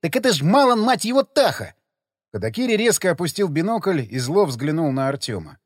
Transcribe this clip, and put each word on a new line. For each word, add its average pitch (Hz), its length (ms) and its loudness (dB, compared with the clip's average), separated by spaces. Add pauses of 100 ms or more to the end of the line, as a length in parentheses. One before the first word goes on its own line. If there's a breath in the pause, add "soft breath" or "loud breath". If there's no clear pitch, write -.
Так 165 160 -2
это 254 160 2
ж 139 100 0
Малан, 240 380 4
мать 233 240 0
его, 254 180 2
Таха!» 262 520 0 (580)
Ходокири 113 440 -2
резко 202 360 2
опустил 175 360 -2
бинокль 175 520 -2
и 117 180 -8
зло 165 280 0
взглянул 147 440 -2
на 135 180 -2
Артёма. 95 580 -8